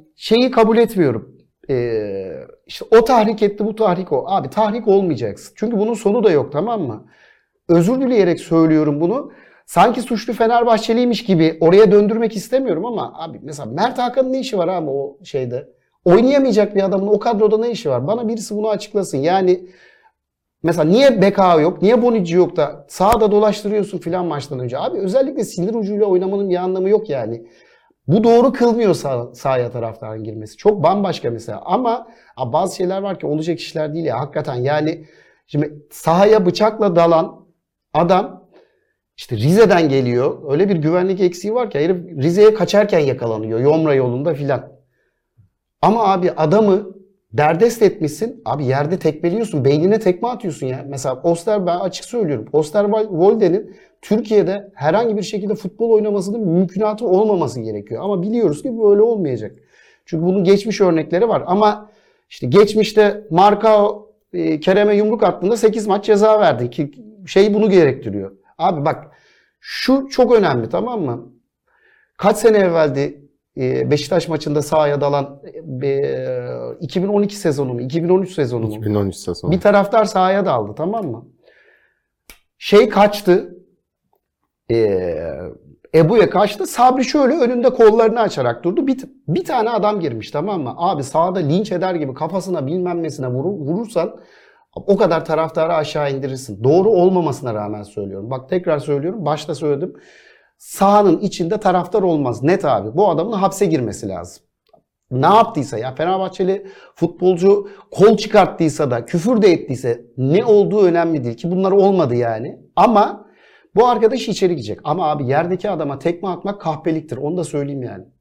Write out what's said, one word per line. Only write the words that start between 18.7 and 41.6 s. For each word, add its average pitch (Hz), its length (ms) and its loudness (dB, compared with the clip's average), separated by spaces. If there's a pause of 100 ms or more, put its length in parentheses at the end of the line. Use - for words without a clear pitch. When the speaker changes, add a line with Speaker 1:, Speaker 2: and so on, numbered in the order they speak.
Speaker 1:
Yani 180 520 0 (960)
mesela 160 260 0
niye 240 320 4
Beka 190 400 4
yok, 151 200 0
niye 220 200 4
Bonucci 214 340 0
yok 175 200 2
da 147 340 -4
sahada 214 420 2
dolaştırıyorsun 208 680 0
filan 175 280 -6
maçtan 147 340 -8
önce? 123 180 -6
Abi 240 200 -6
özellikle 247 460 -2
sinir 190 300 -4
ucuyla 208 320 -2
oynamanın 190 440 0
bir 180 60 -2
anlamı 185 340 -2
yok 208 200 0
yani. 117 380 -6 (600)
Bu 208 160 4
doğru 240 300 6
kılmıyor 233 400 2
sah-, 123 400 -6
sahaya 127 380 -2
taraftarın 110 520 -10
girmesi. 107 340 -14
Çok 208 260 2
bambaşka 180 460 0
mesela. 110 360 -8
Ama 233 420 -2 (300)
abi 123 160 -6
bazı 180 220 -2
şeyler 190 260 -4
var 196 180 -8
ki 160 60 -10
olacak 156 340 -4
işler 156 340 -8
değil 165 120 -6
ya 117 140 -4
hakikaten. 147 360 -6
Yani 151 500 -4 (420)
şimdi 147 320 -6 (120)
sahaya 196 540 2
bıçakla 202 500 0
dalan 170 460 2 (520)
adam 175 540 0 (720)
işte - 200 -8
Rize'den 175 520 4
geliyor. 135 640 -2
Öyle 185 180 2
bir 196 60 0
güvenlik 180 460 0
eksiği 185 320 -2
var 240 160 -2